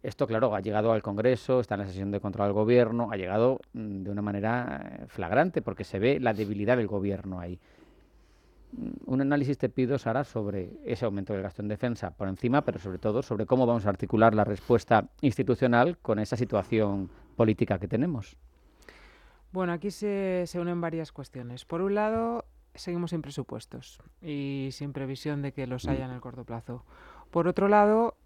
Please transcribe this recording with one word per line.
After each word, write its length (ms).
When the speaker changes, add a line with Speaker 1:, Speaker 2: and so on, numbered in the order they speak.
Speaker 1:
Esto, 240
claro, 280
ha 60
llegado 320
al 100
Congreso, 580
está 140
en 80
la 40
sesión 260
de 80
control 280
al 40
gobierno, 580
ha 60
llegado, 440
mm, 300
de 80
una 120
manera, 800
eh, 80
flagrante 540
porque 220
se 140
ve 220
la 120
debilidad 440
del 120
gobierno 520
ahí. 180
Mm, 180
un 140
análisis 360
te 120
pido, 300
Sara, 260
sobre 480
ese 200
aumento 280
del 100
gasto 200
en 60
defensa 420
por 160
encima, 380
pero 160
sobre 180
todo 240
sobre 240
cómo 200
vamos 200
a 40
articular 440
la 80
respuesta 680
institucional 800
con 200
esa 180
situación 720
política 420
que 80
tenemos. 500
Speaker 2:
Bueno, 200
aquí 180
se, 560
se 120
unen 220
varias 320
cuestiones. 520
Por 160
un 140
lado, 500
seguimos 360
sin 120
presupuestos 800
y 520
sin 200
previsión 500
de 100
que 160
los 180
Speaker 3:
Mm. 40
Speaker 2:
haya 160
en 40
el 100
corto 240
plazo. 400
Por 160
otro 220
lado 580